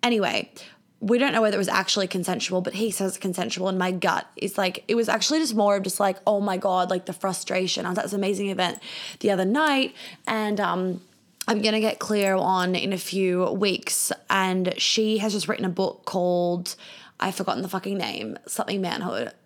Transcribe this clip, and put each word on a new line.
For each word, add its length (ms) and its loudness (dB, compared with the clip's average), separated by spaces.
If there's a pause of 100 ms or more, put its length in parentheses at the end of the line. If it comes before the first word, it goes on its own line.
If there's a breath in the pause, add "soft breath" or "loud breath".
Anyway, 480 2 (480 loud breath)
we 200 4
don't 120 4
know 120 4
whether 100 4
it 60 0
was 80 0
actually 400 2
consensual, 520 -2
but 140 -4
he 160 -2
says 200 -2
it's 100 -6
consensual, 480 -2
and 100 0
my 140 2
gut 340 0 (100)
is 220 -4
like, 300 0
it 80 2
was 120 2
actually 300 2
just 160 0
more 220 4
of 80 0
just 160 -4
like, 260 2
"Oh 160 4
my 160 0
God," 320 2
like, 160 -2
the 80 -8
frustration. 720 -2
I 40 -2
was 100 -2
at 60 -2
this 80 -6
amazing 360 0
event 300 -2 (400 loud breath)
the 100 2
other 160 2
night, 480 2 (320 loud breath)
and, 340 0
um, 420 0 (460)
I'm 140 2
gonna 200 2
get 180 0
Cleo 400 2
on 340 2
in 200 0
a 40 -2
few 480 0
weeks, 680 0 (160)
and 520 2
she 400 2
has 140 0
just 140 -2
written 180 -2
a 40 0
book 360 -2
called, 720 0 (440 loud breath)
I've 160 0
forgotten 260 -2
the 80 -6
fucking 300 -4
name, 480 -6
something 340 -4
manhood. 520 -4 (120)